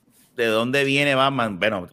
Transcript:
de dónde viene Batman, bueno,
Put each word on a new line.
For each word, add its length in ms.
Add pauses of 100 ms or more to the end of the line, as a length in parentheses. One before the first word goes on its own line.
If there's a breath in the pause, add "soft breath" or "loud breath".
(360)
de 100
dónde 380
viene 320
Batman, 440
bueno, 340